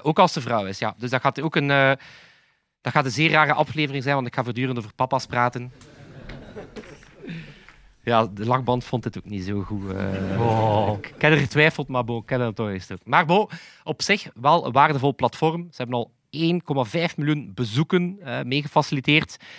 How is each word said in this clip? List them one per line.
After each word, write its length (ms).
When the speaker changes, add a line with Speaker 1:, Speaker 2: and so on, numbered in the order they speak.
Speaker 1:
ook 160
als 160
het 100
een 60
vrouw 160
is, 120
ja. 200
Dus 120
dat 100
gaat 200
ook 160
een, 140
eh, 220
dat 120
gaat 120
een 60
zeer 200
rare 220
aflevering 500
zijn, 120
want 120
ik 80
ga 100
voortdurend 340
over 160
papa's 320
praten. 460
Ja, 240
de 200
lachband 380
vond 200
het 140
ook 60
niet 200
zo 180
goed, 300
eh. 480
Speaker 2:
Oh. 580
Speaker 1:
Ik, 80
ik 160
heb 100
er 60
getwijfeld, 500
maar 160
bon, 180
ik 60
heb 100
dat 180
toch 120
eens 140
gedaan. 220
Maar 220
bon, 220
op 180
zich 320
wel 320
een 60
waardevol 420
platform. 560
Ze 60
hebben 200
al 160
één 320
komma 220
vijf 320
miljoen 380
bezoeken, 680
eh, 200
mee 200
gefaciliteerd. 760